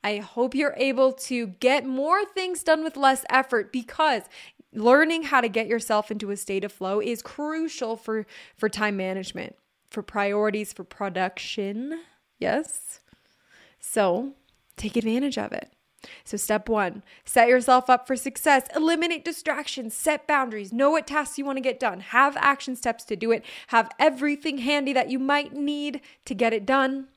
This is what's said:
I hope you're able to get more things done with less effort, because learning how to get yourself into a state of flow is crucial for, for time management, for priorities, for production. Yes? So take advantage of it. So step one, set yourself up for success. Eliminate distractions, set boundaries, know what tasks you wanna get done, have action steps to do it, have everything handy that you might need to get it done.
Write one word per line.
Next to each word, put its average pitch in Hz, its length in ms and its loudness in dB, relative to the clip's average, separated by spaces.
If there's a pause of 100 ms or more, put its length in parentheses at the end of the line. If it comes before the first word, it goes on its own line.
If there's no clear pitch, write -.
I 208 140 -2
hope 233 360 -2
you're 285 240 0
able 262 360 4
to 240 340 -4
get 254 400 2
more 302 360 2
things 370 380 -6
done 311 220 2
with 320 120 -6
less 269 360 4
effort, 254 420 0
because 254 500 0 (480)
learning 302 520 4
how 269 180 2
to 233 80 0
get 220 160 -2
yourself 214 460 0
into 214 180 -6
a 202 80 -4
state 196 260 -4
of 202 80 -8
flow 190 300 -2
is 226 220 -4
crucial 302 760 -6
for, 220 300 -6 (280)
for 214 140 0
time 208 260 -2
management, 190 600 -6 (340)
for 214 140 -8
priorities, 208 680 -2
for - 120 -14
production. 202 1160 -6 (360)
Yes? - 640 -4 (800)
So 214 540 0 (440)
take 214 180 -6
advantage 240 440 -2
of 208 120 -6
it. - 200 -10 (540)
So - 100 -10
step 208 320 -2
one, 202 340 0 (220)
set 240 240 6
yourself 254 420 6
up 262 180 4
for 262 100 0
success. 269 580 2
Eliminate 330 480 0
distractions, 285 680 -6
set 202 340 -2
boundaries, 226 460 -2
know 277 160 4
what 311 180 0
tasks 294 300 -2
you 277 80 -6
wanna 269 160 -4
get 247 180 -2
done, 196 220 -2
have 277 340 2
action 269 400 0
steps 233 300 -4
to 214 100 -4
do 226 160 -2
it, 220 140 0 (220)
have 233 300 2
everything 294 600 0
handy 277 340 0
that 254 180 2
you 269 80 -2
might 285 360 0
need 294 480 -4 (240)
to 233 100 -6
get 226 160 2
it 208 140 -2
done. 269 520 0